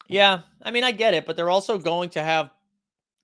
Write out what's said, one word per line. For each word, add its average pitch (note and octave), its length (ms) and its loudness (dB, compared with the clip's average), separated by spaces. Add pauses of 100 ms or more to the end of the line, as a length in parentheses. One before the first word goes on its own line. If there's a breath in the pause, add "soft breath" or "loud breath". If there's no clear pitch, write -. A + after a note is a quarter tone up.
Yeah, G3 320 4 (200)
I A3 100 -8
mean, A#3+ 120 0
I B3+ 80 0
get G#3+ 220 2
it, D#3+ 120 -2
but E3 120 -8
they're E3+ 140 0
also G3 260 0
going E3+ 320 -4
to D#3+ 140 -6
have, D#3 260 -2 (760)